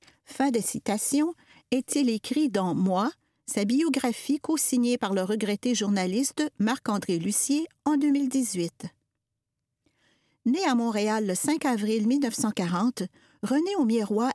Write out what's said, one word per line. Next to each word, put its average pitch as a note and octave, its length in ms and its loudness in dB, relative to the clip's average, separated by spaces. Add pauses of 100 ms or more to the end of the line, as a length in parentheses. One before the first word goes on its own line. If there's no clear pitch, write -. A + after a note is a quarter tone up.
(260)
Fin C#4 260 -2
de A#3 80 0
citation, C#4 760 -2 (380)
est-il C4 380 0
écrit B3 400 0
dans F#3+ 260 0
Moi, F#3+ 340 2 (360)
sa - 180 -2
biographie C4+ 760 0
co-signée B3 580 0
par G3 160 -2
le F#3+ 100 2
regretté G#3 500 -2
journaliste G3+ 720 0 (160)
Marc-André G3+ 580 -2
Lucier G#3 480 -2 (200)
en D4+ 100 2
deux C#4+ 160 2
mille C#4 180 2
dix-huit. F#3+ 580 -4 (1600)
Né C4+ 200 2
à C4 100 2
Montréal A3 500 0
le F#3 100 0
cinq - 300 -2
avril A3 400 0
mille C4 140 2
neuf A#3+ 160 -2
cent A3 160 -2
quarante, F#3 520 -2 (400)
René D#4 340 0
Aumiérois A3+ 580 2